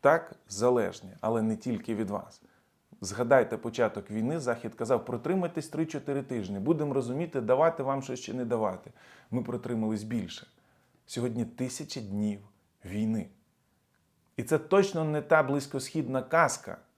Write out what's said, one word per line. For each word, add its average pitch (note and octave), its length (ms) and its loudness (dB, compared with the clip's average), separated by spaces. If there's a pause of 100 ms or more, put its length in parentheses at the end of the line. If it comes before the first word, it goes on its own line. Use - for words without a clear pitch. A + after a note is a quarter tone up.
Так, D#3+ 340 4 (140)
залежні, G2+ 600 2 (120)
але A2+ 200 2
не A2 140 2
тільки A2 400 -4
від G2+ 140 -2
вас. - 320 -8 (640)
Згадайте A#2 540 4
початок A2 540 -2
війни, A#2+ 280 -2
Захід A#2 360 -2
казав: A#2 300 0
«Протримайтесь E3 600 -2
три-чотири D3 560 -4
тижні, G2+ 360 -4
будемо D3 340 0
розуміти, C3+ 480 -2
давати C#3 420 4
вам C3+ 180 -2
щось C3 180 -8
чи - 140 -8
не B2+ 120 -4
давати». A2 460 -2 (400)
Ми A#2+ 120 -2
протримались A2 600 -2
більше. A2 440 -6 (580)
Сьогодні A#2+ 400 -2
тисячі B2+ 560 -8
днів G#2 380 -2 (460)
війни. G#2+ 440 -2 (1080)
І B2 60 -2
це D#3 140 2
точно F#3+ 480 2
не D3+ 160 0
та D#3 220 6
близькосхідна C3+ 760 -2
казка - 560 2 (200)